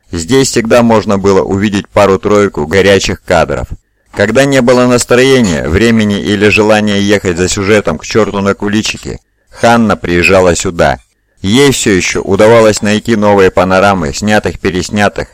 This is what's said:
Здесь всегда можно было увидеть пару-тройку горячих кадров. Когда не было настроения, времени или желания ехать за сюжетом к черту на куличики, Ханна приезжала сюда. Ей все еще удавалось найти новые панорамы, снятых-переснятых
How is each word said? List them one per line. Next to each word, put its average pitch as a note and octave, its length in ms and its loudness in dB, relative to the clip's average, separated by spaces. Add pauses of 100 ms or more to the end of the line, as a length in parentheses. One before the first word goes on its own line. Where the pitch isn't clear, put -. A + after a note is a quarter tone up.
(120)
Здесь A2 380 0
всегда A#2 340 0
можно G#2+ 340 2
было F#2+ 240 2
увидеть G2 460 -4
пару-тройку G2 800 0
горячих F#2+ 560 -2
кадров. D2 460 -2 (460)
Когда A2 300 0
не C#3 160 0
было B2 240 2
настроения, B2 800 0
времени G#2 540 0
или G2+ 280 0
желания G#2 520 0
ехать G2+ 340 0
за F2+ 140 -2
сюжетом G2 480 -2
к - 80 -16
черту G2+ 360 -2
на G2 120 -2
куличики, G#2 680 -6 (300)
Ханна A#2 460 0
приезжала F2 600 0
сюда. E2 440 -2 (420)
Ей B2+ 300 2
все A#2 220 -2
еще F2 280 -2
удавалось G#2+ 640 2
найти G#2+ 320 -2
новые G#2 340 2
панорамы, F#2 640 0
снятых-переснятых G2 1200 -4